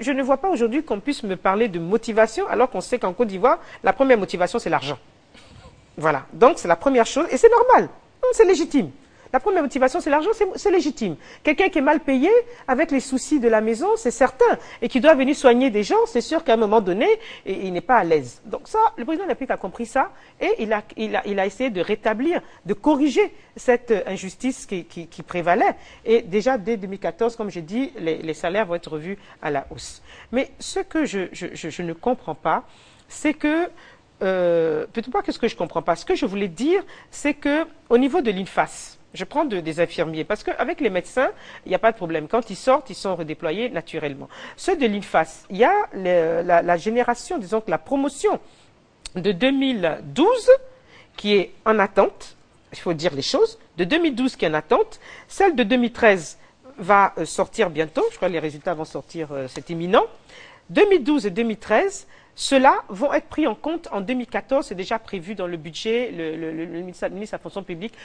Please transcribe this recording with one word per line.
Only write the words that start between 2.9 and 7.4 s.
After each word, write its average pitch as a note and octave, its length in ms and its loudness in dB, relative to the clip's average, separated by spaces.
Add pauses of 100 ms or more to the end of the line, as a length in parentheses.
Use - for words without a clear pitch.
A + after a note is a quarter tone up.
qu'en F#3+ 140 -2
Côte A#3 160 0
d'Ivoire, A3 300 2 (240)
la F#3+ 100 2
première C4 260 4
motivation, F3+ 400 -2
c'est F#3 120 -4
l'argent. C#3+ 280 -2 (1000)
Voilà, D3 360 0
donc A3+ 260 6
c'est - 100 -6
la E3+ 80 6
première B3+ 300 4
chose D4 240 -2
et C4 60 -2
c'est A4 140 8